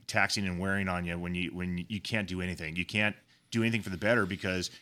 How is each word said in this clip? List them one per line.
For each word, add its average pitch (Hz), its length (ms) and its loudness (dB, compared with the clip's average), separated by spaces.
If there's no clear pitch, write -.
taxing 101 400 2
and 90 120 0
wearing 95 300 0
on 90 180 0
you 87 120 -2
when 87 160 -2
you, 90 200 0
when 90 340 -2
you 107 120 -4
can't 104 280 -2
do 92 140 -2
anything. 82 340 -4
You 90 80 0
can't 107 320 0
do 113 120 4
anything 113 180 2
for 98 80 -6
the 90 60 -4
better 104 300 4
because 92 440 -2